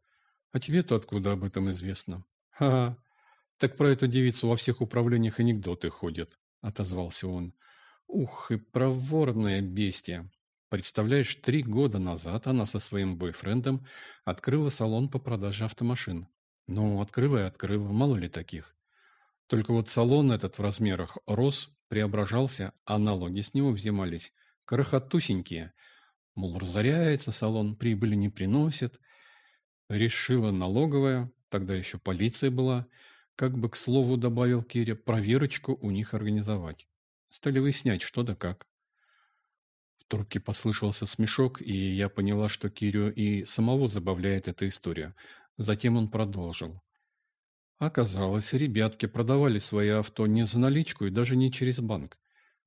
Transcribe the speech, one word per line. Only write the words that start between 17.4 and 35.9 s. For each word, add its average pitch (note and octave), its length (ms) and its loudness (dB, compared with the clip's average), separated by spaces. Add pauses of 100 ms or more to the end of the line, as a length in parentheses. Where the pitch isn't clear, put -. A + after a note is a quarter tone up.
открыла, G2+ 440 -4
мало B2 260 4
ли F2 120 -4
таких. - 480 -12 (720)
Только A2+ 260 2
вот A2+ 180 2
салон B2+ 420 6
этот G2 260 -4
в G#2 40 -4
размерах G2 640 -2
рос, C3 440 0 (180)
преображался, G#2 840 0 (120)
а G#2+ 140 0
налоги G2 420 0
с - 140 -8
него C#3 160 2
взимались G2 640 -4 (320)
крохотусенькие. A#2+ 1080 0 (640)
Мол, F#2 240 -4
разоряется B2+ 760 2
салон, A2 440 0
прибыли A2 380 2
не G2+ 160 2
приносит. B2 680 0 (880)
Решила A2+ 600 2
налоговая, B2+ 800 2 (240)
тогда F#2+ 200 -2
ещё F#2 240 -6
полиция A2 520 0
была, B2+ 380 0 (480)
как B2+ 220 0
бы A#2 100 -2
к - 80 -6
слову B2+ 400 2
добавил B2 460 2
Киря, A2+ 320 -2
проверочку B2 880 0
у G#2 100 -4